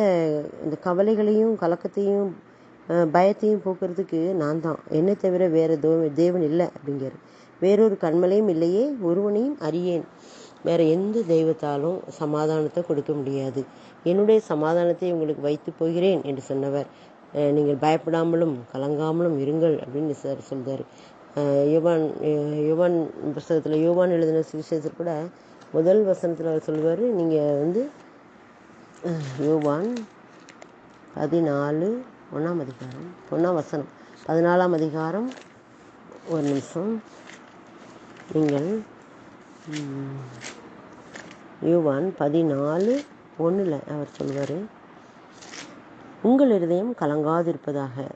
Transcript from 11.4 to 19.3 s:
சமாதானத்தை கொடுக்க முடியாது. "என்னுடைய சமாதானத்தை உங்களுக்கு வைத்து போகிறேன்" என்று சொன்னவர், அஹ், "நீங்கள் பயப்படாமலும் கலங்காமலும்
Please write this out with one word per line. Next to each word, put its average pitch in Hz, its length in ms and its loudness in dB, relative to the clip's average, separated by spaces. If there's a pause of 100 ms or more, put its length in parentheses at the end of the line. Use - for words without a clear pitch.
சமாதானத்தை 156 800 -2
கொடுக்க 147 280 -2
முடியாது. 135 520 -4 (380)
"என்னுடைய 208 360 4
சமாதானத்தை 170 720 0
உங்களுக்கு 151 300 -2
வைத்து 151 300 -4
போகிறேன்" 165 520 0
என்று 135 180 -6
சொன்னவர், 139 440 -2 (480)
அஹ், 143 180 2
"நீங்கள் 147 240 2
பயப்படாமலும் 165 800 2 (180)
கலங்காமலும் 156 680 0